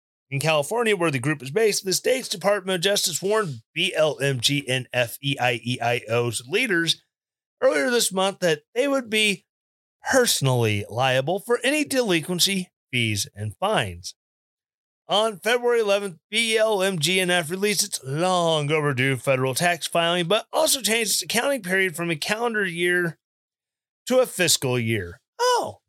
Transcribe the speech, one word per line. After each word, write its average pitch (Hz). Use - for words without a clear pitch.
In 139
California, 180
where 170
the 135
group 147
is 135
based, 208
the 190
state's 214
Department 190
of 165
Justice 190
warned 196
B 175
L 156
M 135
G 143
N 127
F 123
E 139
I 120
E 120
I 120
O's 117
leaders 170
earlier 269
this 233
month 190
that 160
they 262
would 269
be 214
personally 120
liable 135
for 233
any 294
delinquency, 185
fees, 110
and 107
fines. 123
On 208
February 240
eleventh, 202
B 220
L 220
M 190
G 180
N 180
F 175
released 190
its -
long 160
overdue 135
federal 131
tax 170
filing, 170
but 214
also 294
changed 214
its -
accounting 247
period 185
from 170
a 170
calendar 214
year 175
to 254
a 247
fiscal 135
year. 107
Oh. 294